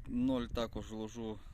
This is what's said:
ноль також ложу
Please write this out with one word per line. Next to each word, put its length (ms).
ноль 380
також 460
ложу 480